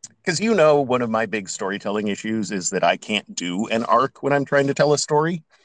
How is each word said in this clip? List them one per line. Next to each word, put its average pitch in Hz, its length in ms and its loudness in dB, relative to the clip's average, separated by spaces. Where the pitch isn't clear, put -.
'cause, 175 160 -2
you 226 120 2
know, 151 280 6
one 123 200 0
of 117 80 -2
my 110 160 0
big 98 220 -6
storytelling 104 640 -4
issues 107 420 -4
is 92 200 -4
that 90 120 -2
I 90 140 4
can't 104 360 -4
do 90 360 -4
an 113 160 -2
arc 123 360 0
when 139 120 0
I'm 139 120 2
trying 139 220 0
to 139 80 0
tell 147 180 2
a 139 60 2
story. 156 480 0
<laughs> - 60 -20